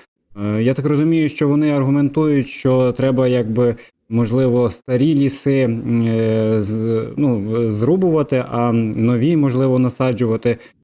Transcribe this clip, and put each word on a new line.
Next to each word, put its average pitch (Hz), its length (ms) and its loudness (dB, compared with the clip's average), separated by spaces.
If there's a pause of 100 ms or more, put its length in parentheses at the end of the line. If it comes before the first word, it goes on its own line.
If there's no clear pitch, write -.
(360)
Е, 104 260 -4
я 127 120 0
так 139 120 0
розумію, 151 420 2
що 147 200 0
вони 147 220 2
аргументують, 143 800 2
що 127 440 0
треба 131 360 0
якби 120 480 0 (320)
можливо, 120 640 0
старі 131 440 0
ліси, 139 460 0
м, 117 460 0
е, 110 560 0
з-, 110 540 -4
ну, 131 240 0
в-, 113 300 -2
зрубувати, 143 800 0
а 120 240 -2
нові, 117 640 0
можливо, 131 420 0
насаджувати. 120 800 -2 (260)